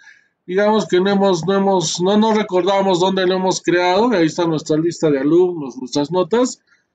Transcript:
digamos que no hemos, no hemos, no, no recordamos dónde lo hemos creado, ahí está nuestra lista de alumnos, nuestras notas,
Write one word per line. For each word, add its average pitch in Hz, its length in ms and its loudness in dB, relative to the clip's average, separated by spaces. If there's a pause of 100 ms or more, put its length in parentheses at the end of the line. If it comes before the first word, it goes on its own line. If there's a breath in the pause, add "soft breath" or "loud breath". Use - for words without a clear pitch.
(460 soft breath)
digamos 208 400 0
que 180 120 0
no 190 120 0
hemos, 190 360 0
no 196 80 0
hemos, 190 460 0
no, 196 160 2
no 220 160 2
recordamos 196 680 0
dónde 190 260 0
lo 185 80 0
hemos 185 260 -2
creado, 180 520 0
ahí 175 120 2
está 165 220 -2
nuestra 156 320 -2
lista 160 320 -2
de 139 100 2
alumnos, 156 560 0
nuestras 143 340 -4
notas, 196 520 -2 (320)